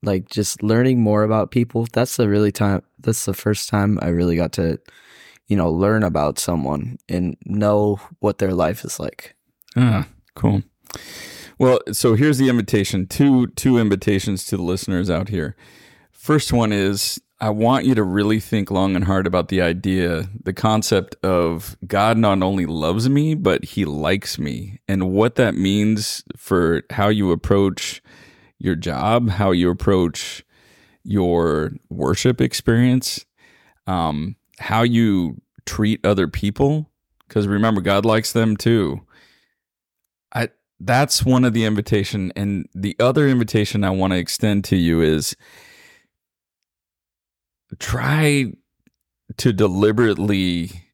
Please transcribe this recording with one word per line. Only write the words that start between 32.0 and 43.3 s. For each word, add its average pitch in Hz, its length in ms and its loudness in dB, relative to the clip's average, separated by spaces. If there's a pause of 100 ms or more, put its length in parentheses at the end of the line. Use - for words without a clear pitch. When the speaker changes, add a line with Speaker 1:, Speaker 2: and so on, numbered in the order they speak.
Speaker 2:
experience, 123 840 0 (640)
um, 82 480 -4 (240)
how 113 220 -2
you 104 600 2 (240)
treat - 400 -2
other 95 220 2
people, 139 640 -2 (360)
'cause 101 200 -2
remember, 104 320 0
God 98 240 0
likes 110 260 0
them 113 260 0
too. 98 440 0 (1300)
I, 110 180 -4 (280)
that's 123 460 0
one 127 200 4
of 120 100 2
the 113 100 2
invitation, 104 720 -2
and 101 360 -4
the 95 280 -6
other 131 260 4
invitation 110 560 0